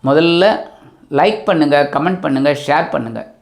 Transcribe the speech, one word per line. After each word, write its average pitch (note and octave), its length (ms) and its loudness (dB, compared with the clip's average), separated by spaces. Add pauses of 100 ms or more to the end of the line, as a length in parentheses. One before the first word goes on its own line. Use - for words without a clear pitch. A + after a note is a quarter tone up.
முதல்ல E3+ 360 2 (760)
லைக் G#3+ 280 2
பண்ணுங்க, D3+ 300 2 (180)
கமெண்ட் F3+ 300 -2
பண்ணுங்க, C#3 260 0 (140)
ஷேர் C#3+ 280 -2
பண்ணுங்க. A2+ 280 -6 (200)